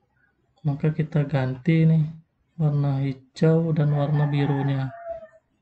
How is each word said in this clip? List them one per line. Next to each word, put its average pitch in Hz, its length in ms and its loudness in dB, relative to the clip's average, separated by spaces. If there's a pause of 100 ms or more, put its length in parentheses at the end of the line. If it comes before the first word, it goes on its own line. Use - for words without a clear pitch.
(640)
Maka 147 240 -2
kita 151 400 -2
ganti 135 560 0
nih, 160 240 4 (480)
warna 143 480 0
hijau 160 720 0
dan 147 160 2
warna 147 320 0
birunya. 139 640 -2 (720)